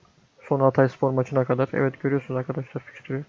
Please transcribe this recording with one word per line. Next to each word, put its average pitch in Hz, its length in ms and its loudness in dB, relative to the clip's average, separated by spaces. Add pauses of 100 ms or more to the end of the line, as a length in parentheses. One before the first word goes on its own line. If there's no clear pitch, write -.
(420)
Son 139 180 0
Hatayspor 135 500 4
maçına 131 340 0
kadar. 127 280 0
Evet, 135 280 -2
görüyorsunuz 135 380 -2
arkadaşlar 131 440 -8
fikstürü. - 460 -10